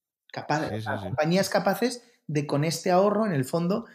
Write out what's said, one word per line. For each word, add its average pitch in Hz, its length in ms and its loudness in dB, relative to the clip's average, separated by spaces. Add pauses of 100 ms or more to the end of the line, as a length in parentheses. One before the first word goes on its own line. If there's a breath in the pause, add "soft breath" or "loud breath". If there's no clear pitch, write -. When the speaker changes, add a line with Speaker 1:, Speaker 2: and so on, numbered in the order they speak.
(320)
Speaker 1:
Capaz, 131 360 -2
Speaker 2:
Sí, 104 80 -6
Speaker 1:
o 110 40 -6
sea, 113 120 -6
Speaker 2:
sí, 135 80 -4
sí. 98 80 -8
Speaker 1:
compañías 165 400 0
capaces 202 560 0 (240 soft breath)
de, 147 180 0
con 143 160 2
este 165 300 0
ahorro, 202 340 4
en 202 60 0
el 135 120 2
fondo, 170 500 0